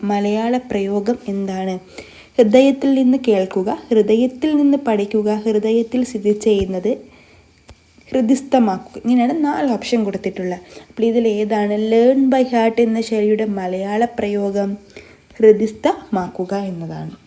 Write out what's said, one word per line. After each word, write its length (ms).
മലയാള 420
പ്രയോഗം 480
എന്താണ്? 420
ഹൃദയത്തിൽ 520
നിന്ന് 180
കേൾക്കുക, 420
ഹൃദയത്തിൽ 600
നിന്ന് 180
പഠിക്കുക, 420
ഹൃദയത്തിൽ 640
സ്ഥിതി 240
ചെയ്യുന്നത് 460
ഹൃദിസ്ഥമാക്കുക. 920
ഇങ്ങനെയാണ് 320
നാല് 280
ഓപ്ഷൻ 320
കൊടുത്തിട്ടുള്ളത്. 560
അപ്പോൾ 200
ഇതിൽ 160
ഏതാണ് 340
learn 320
by 100
heart 340
എന്ന 140
ശൈലിയുടെ 360
മലയാള 420
പ്രയോഗം? 540
ഹൃദിസ്ഥമാക്കുക 1160
എന്നതാണ്. 420